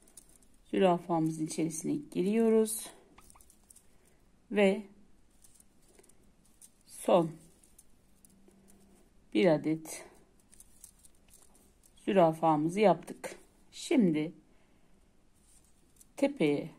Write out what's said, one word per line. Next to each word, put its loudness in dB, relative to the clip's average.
zürafamızın -2
içerisine -6
giriyoruz 0
ve 2
son 0
bir 4
adet -2
zürafamızı 2
yaptık. 0
Şimdi 0
tepeye 0